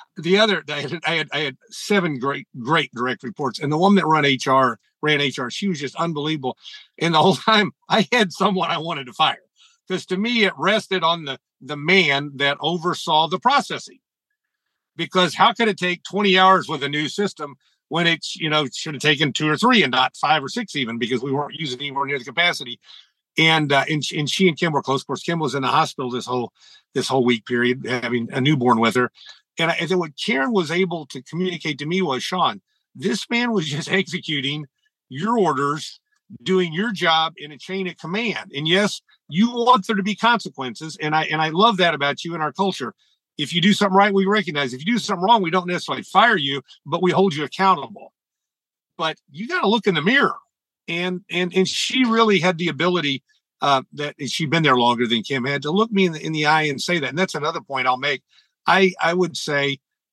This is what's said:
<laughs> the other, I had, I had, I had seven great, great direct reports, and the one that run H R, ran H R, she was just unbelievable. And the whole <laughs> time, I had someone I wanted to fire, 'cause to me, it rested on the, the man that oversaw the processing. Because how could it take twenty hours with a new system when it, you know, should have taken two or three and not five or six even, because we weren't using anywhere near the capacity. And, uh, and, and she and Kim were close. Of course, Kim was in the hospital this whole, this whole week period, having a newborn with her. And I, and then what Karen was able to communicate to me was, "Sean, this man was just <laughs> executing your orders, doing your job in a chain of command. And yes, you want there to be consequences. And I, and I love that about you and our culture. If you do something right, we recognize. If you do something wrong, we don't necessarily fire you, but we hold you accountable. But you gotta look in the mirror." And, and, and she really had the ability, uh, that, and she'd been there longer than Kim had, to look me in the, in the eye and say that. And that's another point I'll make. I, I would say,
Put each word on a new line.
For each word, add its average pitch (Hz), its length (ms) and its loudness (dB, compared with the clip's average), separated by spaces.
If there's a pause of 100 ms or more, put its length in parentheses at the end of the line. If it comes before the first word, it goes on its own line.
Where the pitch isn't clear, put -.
<laughs> - 160 -20
the 180 220 2
other, 196 300 2
I 147 120 -4
had, 143 240 -8
I 156 100 0
had, 156 160 -4
I 143 80 -4
had 139 180 -6 (120)
seven 175 480 -2
great, 139 300 -6 (120)
great 147 340 0
direct 123 300 -4
reports, 127 360 -6
and 147 120 -2
the 151 60 0
one 196 180 6
that 170 100 4
run 156 200 4
H 139 220 0
R, 131 320 4 (220)
ran 151 200 2
H 139 160 -2
R, 123 140 -6
she - 160 -4
was 165 120 -2
just 135 180 -8
unbelievable. 151 600 -4 (400)
And 165 160 0
the 156 60 6
whole 160 160 6
<laughs> - 160 0
time, 208 200 4 (180)
I 202 220 2
had 214 220 2
someone 185 380 0
I 170 60 -2
wanted 151 280 -6
to 123 80 -16
fire, 151 300 0 (440)
'cause 185 200 -4
to 185 100 -2
me, 226 280 2
it 180 120 0
rested 185 460 0
on 165 220 0
the, 135 140 -10 (220)
the 143 160 -8
man 147 580 2
that 143 260 0
oversaw 160 680 0
the 175 120 -4
processing. - 600 -2 (960)
Because 175 380 0
how 220 200 6
could 226 140 0
it 196 100 0
take 175 260 -4
twenty 190 340 2
hours 185 320 6
with 143 140 -4
a 143 60 -4
new 147 200 -4
system 175 460 -6 (340)
when 165 160 0
it, 165 300 -2
you 160 140 -4
know, 151 240 0
should 156 200 -10
have 123 80 -10
taken 147 320 2
two 151 160 -2
or 147 80 0
three 226 260 4
and 131 80 -2
not 131 240 0
five 151 280 0
or 131 60 -8
six 226 260 -8
even, 120 220 -4
because 117 260 -4
we 143 80 -6
weren't 143 280 -6
using 131 200 -8
anywhere 139 260 -6
near 139 140 -6
the 117 60 -14
capacity. 135 540 -4 (580)
And, 160 340 4
uh, 139 180 4
and, 151 140 -2 (120)
and 147 140 -2
she 190 180 4
and 160 100 2
Kim 170 140 0
were 143 120 0
close. 135 180 -2
Of - 60 -16
course, 131 160 -6
Kim 170 160 -2
was 139 160 -2
in 135 80 -2
the 127 40 -2
hospital 131 440 0
this 123 160 -6
whole, 123 260 -4 (400)
this 127 140 -2
whole 131 180 2
week 120 200 2
period, 123 420 0
having 120 440 -2
a 135 80 -4
newborn 127 400 4
with 110 160 2
her. 123 160 2 (460)
And 170 140 0
I, - 80 -2
and 165 100 -4
then 185 100 2
what 160 120 -6 (120)
Karen 262 280 -2
was 180 180 0
able 170 380 -2
to 131 160 -12
communicate 165 560 -6
to 147 80 -6
me 185 160 0
was, 127 180 -2
"Sean, 135 400 -2 (340)
this 196 360 -4
man 240 200 0
was 175 160 0
just 156 240 -6
<laughs> - 0 -
executing 151 760 -4 (440)
your 208 300 -2
orders, 147 600 -2 (440)
doing 180 300 0
your 214 180 -2
job 160 460 0
in 147 140 -14
a 135 60 -18
chain 185 300 -8
of 170 100 -12
command. 170 580 -6
And 151 120 -4
yes, 190 340 2 (260)
you 202 220 2
want 240 380 4
there 226 80 -2
to 196 80 -2
be 196 120 -2
consequences. 156 840 -2
And 151 140 -2
I, 156 80 2
and 156 180 -2
I 156 80 0
love 196 280 2
that 170 180 2
about 143 280 -4
you 165 100 -8
and 160 100 -4
our 147 100 -4
culture. 156 400 -4 (420)
If 143 160 -6
you 165 100 0
do 202 120 6
something 196 240 2
right, 202 160 6
we 196 140 2
recognize. 147 480 -2
If 139 100 -10
you 226 80 0
do 220 60 0
something 180 260 -2
wrong, 226 160 6
we 170 80 -2
don't 180 160 0
necessarily 151 380 -6
fire 214 340 4
you, 139 240 -4 (240)
but 165 160 -2
we 180 80 4
hold 175 240 4
you 151 100 -4
accountable. 147 720 0 (800)
But 160 220 -2 (140)
you 180 160 -10
gotta 339 200 0
look 220 200 4
in 180 80 2
the 147 80 0
mirror." 240 340 2 (500)
And, 175 340 -4 (100)
and, 180 240 -2
and 185 100 4
she - 380 0
really 226 360 4
had 175 180 2
the 170 100 -2
ability, 151 560 0 (380)
uh, 139 220 2 (100)
that, 147 260 -8
and 135 100 -6
she'd 156 200 -4
been 160 140 2
there 135 120 6
longer 120 320 4
than 113 160 0
Kim 131 220 -4
had, 143 160 -2
to 147 100 -4
look 220 200 2
me 196 140 2
in 170 60 0
the, 151 100 -10
in 156 120 -6
the 147 120 -2
eye 156 180 4
and 139 180 -4
say 175 180 -2
that. 131 100 -4
And 135 80 -8
that's 190 180 -2
another 151 260 -4
point 127 260 -4
I'll 127 80 2
make. 135 260 -4 (460)
I, 185 340 4
I 170 120 0
would 175 240 -2
say, 139 420 -2 (340)